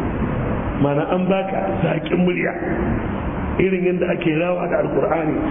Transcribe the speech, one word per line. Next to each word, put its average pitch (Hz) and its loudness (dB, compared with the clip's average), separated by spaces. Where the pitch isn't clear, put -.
Mana 143 2
an 185 0
baka 190 0
zaƙin 160 0
murya. 180 2
Irin 180 2
yadda 180 2
ake 165 0
rawa 175 0
da 156 0
Alƙur'ani, 151 2